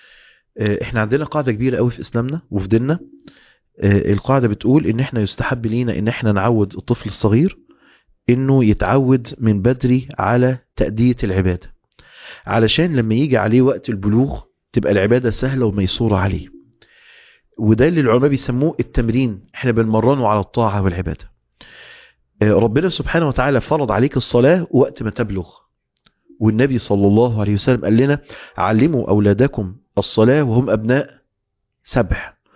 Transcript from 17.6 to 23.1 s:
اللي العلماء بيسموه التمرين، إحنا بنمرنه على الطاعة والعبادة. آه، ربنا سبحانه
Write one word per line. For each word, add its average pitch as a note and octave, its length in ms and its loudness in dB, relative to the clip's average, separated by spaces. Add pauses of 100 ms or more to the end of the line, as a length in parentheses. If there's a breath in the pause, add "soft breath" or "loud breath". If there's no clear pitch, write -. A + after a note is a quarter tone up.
اللي E3 140 0
العلماء B2+ 280 2
بيسموه C3+ 500 -2
التمرين، A#2 680 -2 (100)
إحنا B2 160 -2
بنمرنه A2+ 560 0
على G#2+ 120 2
الطاعة G#2 420 -2
والعبادة. F2 500 -4 (1120 loud breath)
آه، G#2 120 2
ربنا A#2 360 2
سبحانه E3 380 -2